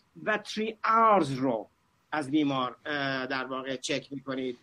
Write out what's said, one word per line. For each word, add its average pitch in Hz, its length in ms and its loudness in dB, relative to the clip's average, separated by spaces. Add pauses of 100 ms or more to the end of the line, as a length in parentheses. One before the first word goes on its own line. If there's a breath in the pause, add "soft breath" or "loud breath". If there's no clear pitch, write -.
(240)
و 208 140 0
تری 214 460 -6
آورز 214 480 6
رو 127 360 0 (440)
از 151 180 -4
بیمار، 135 460 0 (100)
اه، 139 400 -2
در 131 180 -4
واقع 131 320 -6
چک 135 360 -6
می‌کنید، 131 500 -6